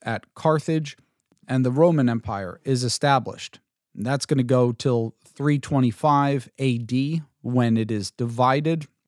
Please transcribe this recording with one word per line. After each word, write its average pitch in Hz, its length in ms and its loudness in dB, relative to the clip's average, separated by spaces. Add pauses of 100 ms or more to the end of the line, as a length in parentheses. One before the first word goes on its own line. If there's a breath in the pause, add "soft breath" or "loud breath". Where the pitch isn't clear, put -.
at - 320 -8
Carthage 160 640 -2 (500)
and 131 160 0
the 123 60 0
Roman 147 400 4
Empire 107 520 -6
is 127 220 -2
established. - 760 -2 (380)
And 104 80 -8
that's 135 220 -4
gonna 135 160 2
go 123 300 2
till 117 420 -2 (100)
three 143 340 -2
twenty-five 139 1000 0
A 131 180 0
D, 135 460 -4 (180)
when 120 380 2
it 110 120 -2
is 104 200 -4
divided 131 760 0 (220)